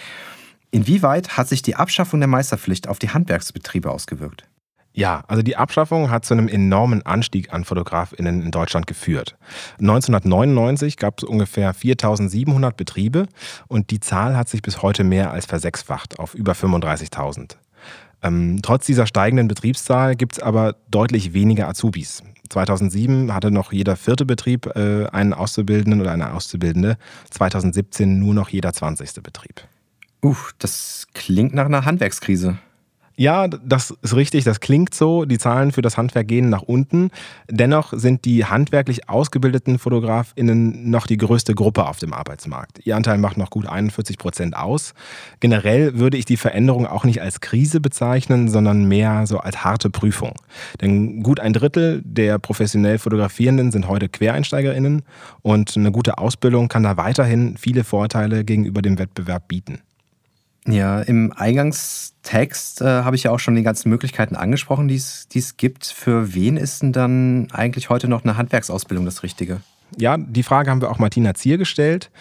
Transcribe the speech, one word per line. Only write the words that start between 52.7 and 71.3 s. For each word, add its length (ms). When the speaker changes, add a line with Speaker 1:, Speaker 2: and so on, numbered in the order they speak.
Speaker 2:
Fotografierenden 760
sind 160
heute 220
QuereinsteigerInnen 920
und 340
eine 160
gute 240
Ausbildung 520
kann 160
da 120
weiterhin 600
viele 260
Vorteile 600
gegenüber 360
dem 180
Wettbewerb 480
bieten. 360
Speaker 1:
Ja, 340
im 340
Eingangstext, 1500
äh, 20
habe 320
ich 60
ja 80
auch 100
schon 140
die 80
ganzen 260
Möglichkeiten 480
angesprochen, 520
die 80
es, 300
die 120
es 180
gibt. 300
Für 480
wen 240
ist 240
denn 100
dann 580
eigentlich 380
heute 200
noch 160
eine 120
Handwerksausbildung 720
das 160
Richtige? 400
Speaker 2:
Ja, 220
die 240
Frage 280
haben 120
wir 80
auch 80
Martina 340